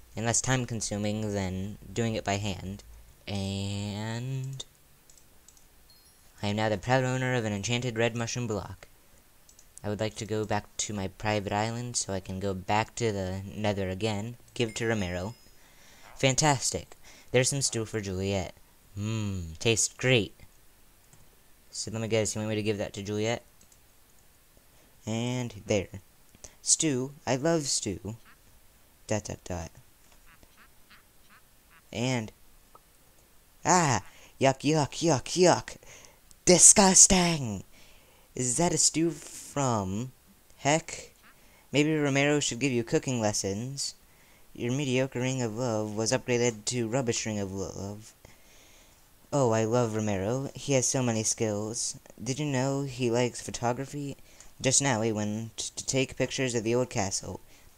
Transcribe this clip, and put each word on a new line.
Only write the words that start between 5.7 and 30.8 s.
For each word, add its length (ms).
I 60
am 80
now 120
the 100
proud 260
owner 300
of 100
an 80
enchanted 460
red 180
mushroom 300
block. 420
I 40
would 120
like 160
to 100
go 180
back 340
to 140
my 160
private 440
island 440
so 160
I 80
can 200
go 140
back 420
to 160
the 300
nether 340
again. 480
Give 160
it 60
to 100
Romero. 480
Fantastic. 800
There's 200
some 120
stew 220
for 160
Juliet. 540
Mmm, 600
tastes 360
great. 400
So 200
let 100
me 80
guess, 260
you 60
want 80
me 80
to 60
give 160
that 160
to 80
Juliet? 420
And 640
there. 220
Stew. 500
I 100
love 280
stew. 520
Dot, 180
dot, 200
dot. 260